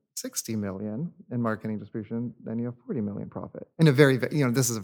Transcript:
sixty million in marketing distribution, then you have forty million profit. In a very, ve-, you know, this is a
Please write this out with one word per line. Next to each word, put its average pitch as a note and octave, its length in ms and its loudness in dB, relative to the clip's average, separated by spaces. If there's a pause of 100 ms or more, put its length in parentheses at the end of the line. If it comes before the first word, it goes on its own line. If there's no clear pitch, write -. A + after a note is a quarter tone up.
(260)
sixty - 300 -6
million G#2+ 560 -6 (200)
in B2 60 -2 (120)
marketing G#2+ 280 -4
distribution, A2+ 560 -6 (120)
then A2+ 120 -6
you A#2+ 80 -4
have A#2+ 80 -8 (120)
forty F3 140 -4
million G#2 280 -6
profit. - 360 -12 (140)
In D#3+ 100 6
a C#3+ 40 6 (100)
very, C3+ 140 8
ve-, A#2 220 -2
you C#3+ 60 4
know, B2 60 2 (100)
this A#2+ 100 4
is A2+ 60 -2
a G#2+ 80 -4